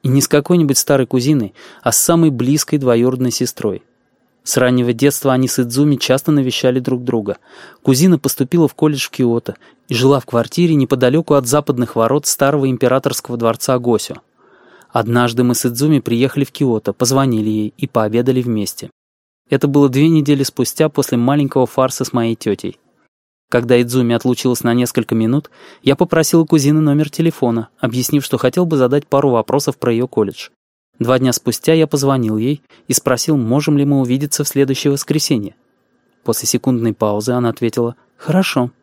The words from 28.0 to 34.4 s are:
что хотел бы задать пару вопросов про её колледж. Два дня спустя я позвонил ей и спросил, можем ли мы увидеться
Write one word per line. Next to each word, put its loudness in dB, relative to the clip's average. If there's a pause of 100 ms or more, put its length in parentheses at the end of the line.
что -4
хотел 0
бы -2
задать 2
пару 2
вопросов 0
про -2
её -2
колледж. -4 (480)
Два 0
дня 0
спустя -2
я 4
позвонил 0
ей -4 (240)
и -2
спросил, 0
можем 0
ли 2
мы 2
увидеться -2